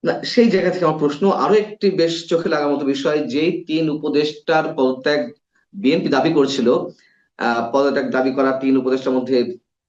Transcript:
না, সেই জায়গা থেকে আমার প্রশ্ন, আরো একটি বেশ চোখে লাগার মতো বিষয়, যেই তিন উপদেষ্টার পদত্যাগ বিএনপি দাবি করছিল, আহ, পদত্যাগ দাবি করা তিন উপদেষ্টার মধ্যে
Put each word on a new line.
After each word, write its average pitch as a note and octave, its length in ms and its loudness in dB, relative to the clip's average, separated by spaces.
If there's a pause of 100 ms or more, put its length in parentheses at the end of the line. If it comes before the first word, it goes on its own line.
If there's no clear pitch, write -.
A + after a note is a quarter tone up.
না, - 180 -2
সেই A3+ 260 4
জায়গা F#3 200 2
থেকে - 160 -2
আমার D#3 140 0
প্রশ্ন, D3 320 0
আরো F#3 240 0
একটি G#3 360 0
বেশ E3 360 -2
চোখে E3+ 220 0
লাগার D3 260 0
মতো C#3+ 100 -4
বিষয়, D3+ 420 0
যেই D#3 380 -2
তিন D#3+ 240 -2
উপদেষ্টার D3+ 880 -2
পদত্যাগ C3 560 0 (420)
বিএনপি C3+ 360 0
দাবি C#3+ 240 2
করছিল, B2+ 560 2 (480)
আহ, A#2 360 -2
পদত্যাগ C#3 380 0
দাবি C3 200 0
করা C3+ 280 0
তিন C3+ 180 2
উপদেষ্টার C3 360 0
মধ্যে B2 440 -2 (320)